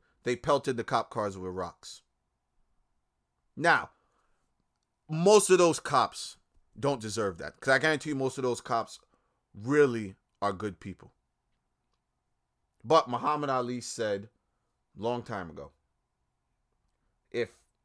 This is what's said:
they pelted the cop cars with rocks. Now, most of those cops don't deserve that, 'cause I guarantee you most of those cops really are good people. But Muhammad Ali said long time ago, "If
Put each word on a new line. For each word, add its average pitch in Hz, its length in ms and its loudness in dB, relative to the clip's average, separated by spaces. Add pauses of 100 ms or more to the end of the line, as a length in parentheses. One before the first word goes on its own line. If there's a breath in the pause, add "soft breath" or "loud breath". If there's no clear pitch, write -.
(240)
they 123 120 -2
pelted 139 400 0
the 117 80 -4
cop 117 240 -2
cars 101 300 -4
with 92 160 -8
rocks. - 480 -10 (1500)
Now, 156 360 2 (1160)
most 196 400 6
of 185 80 8
those 170 240 4
cops - 560 0 (420)
don't 131 220 -2
deserve 104 380 -4
that, 73 220 -12
'cause 135 120 2
I 135 60 6
guarantee 151 320 0
you 143 60 -4
most 131 200 -4
of 139 60 -6
those 123 180 -2
cops 113 400 -4 (540)
really 117 600 2 (260)
are 101 100 0
good 95 280 -8
people. - 340 -16 (1700)
But 139 240 4
Muhammad 143 400 -2
Ali 123 320 -2
said 104 480 -6 (680)
long 117 280 -4
time 101 260 -10
ago, 78 240 -16 (1600)
"If - 280 -6 (260)